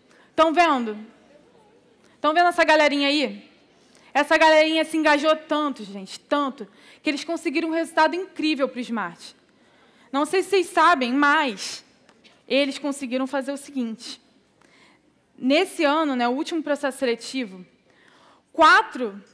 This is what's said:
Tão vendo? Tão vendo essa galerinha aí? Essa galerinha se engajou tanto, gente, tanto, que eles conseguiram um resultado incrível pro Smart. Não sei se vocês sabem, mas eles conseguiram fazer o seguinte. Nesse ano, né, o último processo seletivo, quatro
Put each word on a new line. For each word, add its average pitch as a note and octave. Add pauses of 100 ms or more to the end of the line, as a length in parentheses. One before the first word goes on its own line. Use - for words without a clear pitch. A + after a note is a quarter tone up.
(360)
Tão D#4+
vendo? C4 (1200)
Tão D4+
vendo F4
essa F4
galerinha D4
aí? C4+ (640)
Essa C#4+
galerinha D#4+
se D#4+
engajou D#4
tanto, D4+
gente, G3
tanto, C#4 (360)
que D#4
eles C#4+
conseguiram D#4+
um D#4+
resultado E4
incrível D#4
pro A#3
Smart. G#3 (760)
Não C#4+
sei F#4
se F#4
vocês F#4
sabem, D#4
mas C#4+ (640)
eles C#4
conseguiram C4+
fazer C4+
o C#4
seguinte. B3 (1160)
Nesse D#4
ano, D4
né, A#3+
o B3
último D#4
processo C#4+
seletivo, A3+ (880)
quatro C4 (120)